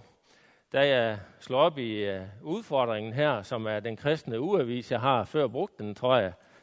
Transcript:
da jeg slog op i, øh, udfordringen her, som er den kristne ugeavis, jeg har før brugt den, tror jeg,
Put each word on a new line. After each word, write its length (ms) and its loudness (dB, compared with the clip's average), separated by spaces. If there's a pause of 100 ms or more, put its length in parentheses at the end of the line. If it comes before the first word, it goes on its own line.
(720)
da 140 4
jeg 320 2 (200)
slog 200 -2
op 180 4
i, 140 -4
øh, 300 -4 (200)
udfordringen 720 -2
her, 280 0
som 260 -6
er 120 -2
den 180 -6
kristne 420 -2
ugeavis, 520 -2
jeg 100 0
har 220 2
før 240 0
brugt 320 -6
den, 160 -8
tror 200 4
jeg, 180 2 (300)